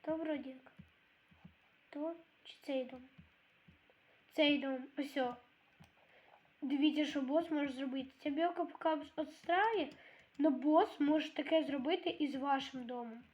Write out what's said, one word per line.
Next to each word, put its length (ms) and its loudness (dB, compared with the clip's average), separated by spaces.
То 160 -4
вроді 340 -4
як. 260 -20
То 260 -6
чи 200 -20
цей 220 -2
дом? 240 -14
Цей 260 4
дом. 260 -4
Ось 200 -6
о. 200 -2
Дивіться, 420 4
що 160 -2
бос 300 0
може 220 0
зробити. 380 -6
Ця 80 -2
білка 340 0
поки 240 -4
обс-, 280 -2
отстрає, 720 0
но 120 6
бос 500 4
може 340 2
таке 300 2
зробити 460 -2
і 180 -2
з 60 -4
вашим 520 -2
домом. 360 -10